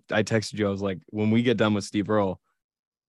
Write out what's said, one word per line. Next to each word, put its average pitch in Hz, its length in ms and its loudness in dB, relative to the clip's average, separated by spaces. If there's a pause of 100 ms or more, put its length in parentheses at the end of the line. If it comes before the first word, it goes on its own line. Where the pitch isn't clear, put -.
(100)
I 104 120 0
texted 104 360 -2
you, 104 80 0
I 101 40 0
was 98 120 -4
like, 95 160 -4 (100)
"When 107 220 0
we 117 120 4
get 120 140 2
done 107 180 2
with 98 100 -2
Steve 104 260 -2
Earle, 101 300 0 (680)